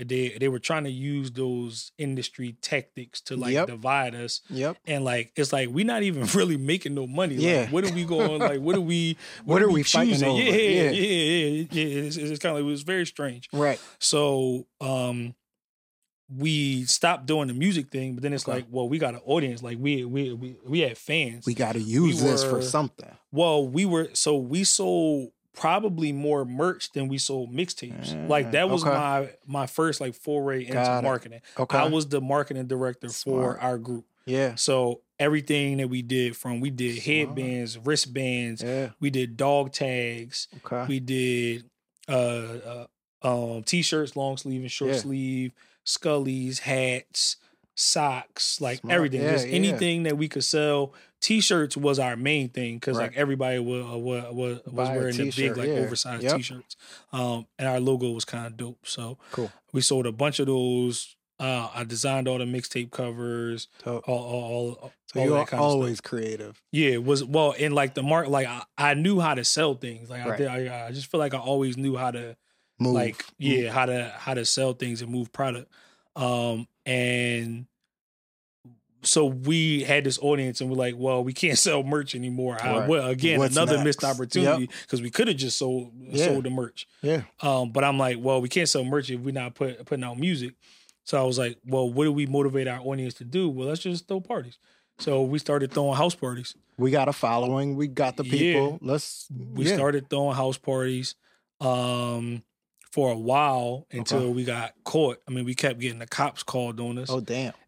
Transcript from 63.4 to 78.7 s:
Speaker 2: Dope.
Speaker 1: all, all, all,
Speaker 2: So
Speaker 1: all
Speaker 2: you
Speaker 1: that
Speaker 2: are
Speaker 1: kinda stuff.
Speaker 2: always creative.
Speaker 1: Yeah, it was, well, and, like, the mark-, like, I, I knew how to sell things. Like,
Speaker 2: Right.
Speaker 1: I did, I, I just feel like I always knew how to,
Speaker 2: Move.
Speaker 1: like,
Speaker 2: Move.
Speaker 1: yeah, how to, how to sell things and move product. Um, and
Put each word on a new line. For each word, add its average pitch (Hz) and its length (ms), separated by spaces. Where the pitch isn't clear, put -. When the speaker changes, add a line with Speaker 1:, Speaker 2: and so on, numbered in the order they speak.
Speaker 2:
Dope. 120 240
Speaker 1:
all, 127 160
all, 120 200
all, - 200
Speaker 2:
So 127 120
Speaker 1:
all 127 60
Speaker 2:
you 147 80
Speaker 1:
that 143 80
Speaker 2:
are 151 40
Speaker 1:
kinda 147 240
stuff. - 20
Speaker 2:
always 123 300
creative. 110 600
Speaker 1:
Yeah, 147 200
it 120 120
was, 135 200
well, 143 360
and, 147 160
like, 135 200
the 135 80
mark-, 156 260
like, 135 180
I, 120 160
I 143 180
knew 180 240
how 160 160
to 123 100
sell 151 300
things. 117 340
Like, 123 160
Speaker 2:
Right. 113 80
Speaker 1:
I 104 40
did, 139 100
I, 120 160
I 120 40
just 135 160
feel 165 120
like 143 140
I 131 60
always 131 380
knew 135 200
how 127 140
to, 120 260
Speaker 2:
Move. 123 140
Speaker 1:
like, 120 320
Speaker 2:
Move. 131 260
Speaker 1:
yeah, 113 60
how 127 160
to, 120 300
how 135 180
to 117 100
sell 131 280
things 120 280
and 117 100
move 123 220
product. 131 380
Um, 120 520
and 123 800